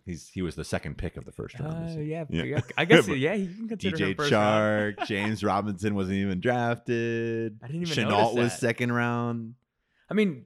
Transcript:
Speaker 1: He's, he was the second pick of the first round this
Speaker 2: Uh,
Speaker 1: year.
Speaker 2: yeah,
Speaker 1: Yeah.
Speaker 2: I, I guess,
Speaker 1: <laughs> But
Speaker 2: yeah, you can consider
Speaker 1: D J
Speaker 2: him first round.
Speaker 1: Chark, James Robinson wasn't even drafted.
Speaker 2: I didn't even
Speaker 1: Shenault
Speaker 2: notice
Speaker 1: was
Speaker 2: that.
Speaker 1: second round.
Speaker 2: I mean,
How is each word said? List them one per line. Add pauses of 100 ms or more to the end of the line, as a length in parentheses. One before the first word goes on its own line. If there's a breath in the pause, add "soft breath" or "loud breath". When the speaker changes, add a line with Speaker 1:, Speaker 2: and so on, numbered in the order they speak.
Speaker 1:
He's,
he
was
the
second
pick
of
the
first
round
this
Speaker 2:
Uh,
Speaker 1:
year.
Speaker 2:
yeah,
Speaker 1:
Yeah. (180)
Speaker 2:
I,
I
guess,
Speaker 1:
<laughs>
But
Speaker 2:
yeah,
you
can
consider
Speaker 1:
D
J
Speaker 2:
him
first
round.
Speaker 1:
Chark,
James
Robinson
wasn't
even
drafted.
Speaker 2:
I
didn't
even
Speaker 1:
Shenault
Speaker 2:
notice
Speaker 1:
was
Speaker 2:
that.
Speaker 1:
second
round. (540)
Speaker 2:
I
mean,